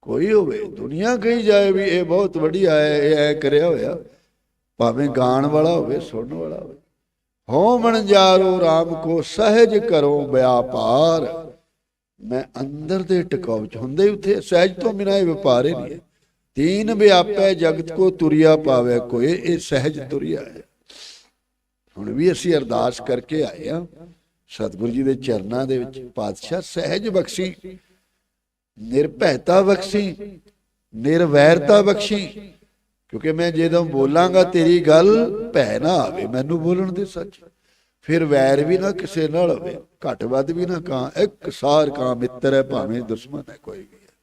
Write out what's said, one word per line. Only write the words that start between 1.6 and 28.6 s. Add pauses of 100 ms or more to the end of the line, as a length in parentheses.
ਵੀ
ਇਹ
ਬਹੁਤ
ਵਧੀਆ
ਹੈ,
ਇਹ
ਐ
ਕਰਿਆ
ਹੋਇਆ, (800)
ਭਾਵੇਂ
ਗਾਣ
ਵਾਲਾ
ਹੋਵੇ,
ਸੁਣਨ
ਵਾਲਾ
ਹੋਵੇ। (720)
"ਹਉ
ਵਣਜਾਰੋ
ਰਾਮ
ਕੋ
ਸਹਿਜ
ਕਰੋ
ਵਿਆਪਾਰ।" (680)
ਮੈਂ (160)
ਅੰਦਰ
ਦੇ
ਟਿਕਾਉ
ਚ,
ਹੁੰਦੇ
ਉੱਥੇ
ਸਹਿਜ
ਤੋਂ
ਬਿਨਾਂ
ਇਹ
ਵਪਾਰ
ਹੀ
ਨਹੀਂ
ਹੈ। (580)
"ਦੀਨ
ਵਿਆਪੈ
ਜਗਤ
ਕੋ
ਤੁਰਿਆ
ਪਾਵੈ
ਕੋਇ।"
ਇਹ
ਸਹਿਜ (100)
ਤੁਰਿਆ
ਹੈ। (1400)
ਹੁਣ
ਵੀ
ਅਸੀਂ
ਅਰਦਾਸ
ਕਰਕੇ
ਆਏ
ਹਾਂ (600)
ਸਤਿਗੁਰੂ
ਜੀ
ਦੇ
ਚਰਨਾਂ
ਦੇ
ਵਿੱਚ,
"ਪਾਤਸ਼ਾਹ
ਸਹਿਜ
ਬਖਸ਼ੀ, (1000)